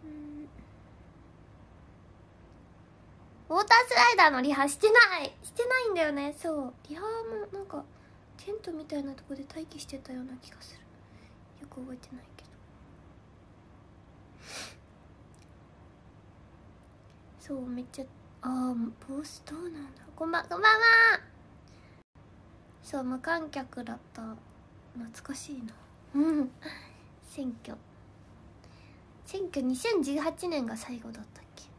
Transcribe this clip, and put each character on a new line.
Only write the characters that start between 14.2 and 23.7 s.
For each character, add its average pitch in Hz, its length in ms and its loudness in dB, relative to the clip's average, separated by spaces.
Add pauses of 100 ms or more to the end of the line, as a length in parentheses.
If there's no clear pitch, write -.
そ 277 160 -8
う、 254 100 -6
め 247 160 -6
っ - 80 -8
ち 277 120 -12
ゃ、 - 20 -8 (380)
あ 254 340 -2
ー、 233 160 -4 (160)
ボ 277 160 -8
ス - 200 -16
ど 294 120 -12
う 339 80 -10
な 349 40 -8
ん 330 40 -10
だ 302 80 -12
ろ 285 40 -10 (260)
う。 - 40 -20
こ 320 100 -6
ん 330 60 -2
ば 330 140 -2
ん、 - 40 -16
こ 349 80 -4
ん 381 60 -4
ば 427 60 8
ん 440 120 8
は。 453 60 6 (2000)
そ 277 160 -6
う、 - 20 -4
無 254 160 -4
観 320 320 -2
客 262 320 -8